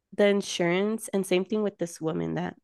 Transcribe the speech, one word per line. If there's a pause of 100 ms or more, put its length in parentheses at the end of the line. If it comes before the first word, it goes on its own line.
(160)
the
insurance,
and
same
thing
with
this
woman
that